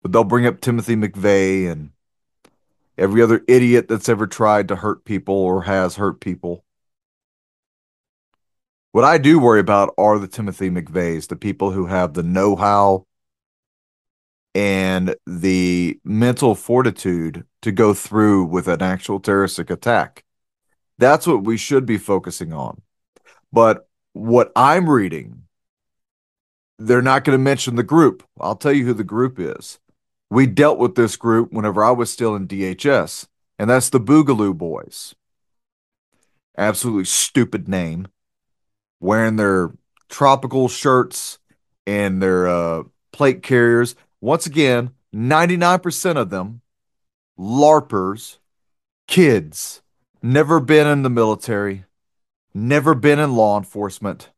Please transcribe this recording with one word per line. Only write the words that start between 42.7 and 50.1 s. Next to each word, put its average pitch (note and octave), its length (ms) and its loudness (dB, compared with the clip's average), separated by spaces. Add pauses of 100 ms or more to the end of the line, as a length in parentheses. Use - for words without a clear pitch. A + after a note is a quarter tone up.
plate C3+ 300 0
carriers. A#2+ 520 2 (280)
Once D3 240 -2
again, C3 480 0 (180)
ninety-nine E3+ 680 0
percent F3 400 -4
of G2+ 120 -4
them, G2+ 320 -10 (760)
larpers, A#2 1000 0 (680)
kids, A2 760 0 (400)